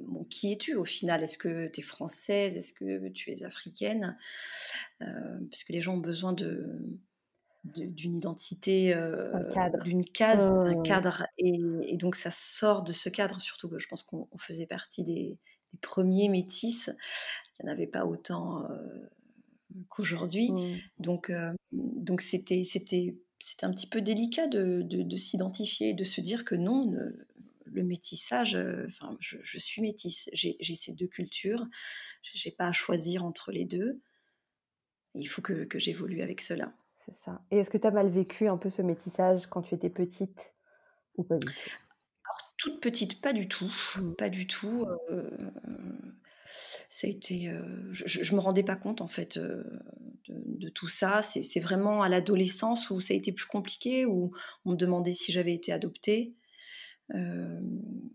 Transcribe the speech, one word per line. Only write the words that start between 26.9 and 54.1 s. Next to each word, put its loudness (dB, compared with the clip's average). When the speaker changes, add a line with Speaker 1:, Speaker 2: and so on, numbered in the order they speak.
Speaker 1:
le -2
métissage, 0
euh, 0
enfin, -12
je, -10
je -12
suis -2
métisse, -4
j'ai, 0
j'ai -2
ces -6
deux -4
cultures, -4
j'ai, -14
j'ai -6
pas 0
à 0
choisir 0
entre -8
les -2
deux. -2
Il -6
faut -6
que, -2
que -6
j'évolue -2
avec -6
cela. -4
Speaker 2:
C'est -16
ça. -10
Et 6
est-ce 4
que 2
t'as 6
mal 8
vécu 4
un 4
peu -2
ce -2
métissage 4
quand -4
tu -2
étais 0
petite -4
ou -2
pas 2
du 0
tout ? -10
Speaker 1:
Alors, -10
toute -6
petite, -2
pas 2
du 0
tout, -4
Speaker 2:
Mmh. -2
Speaker 1:
pas -2
du -4
tout, -2
euh... -6
Ça -2
a 2
été, -4
euh, -8
je, -6
je, 0
je 4
me 8
rendais 6
pas 2
compte, -4
en -6
fait, -4
euh, -4
de, -10
de -6
tout -8
ça. 4
C'est, 0
c'est 2
vraiment 4
à 6
l'adolescence 4
où 0
ça 2
a 4
été 0
plus -6
compliqué, 0
où 2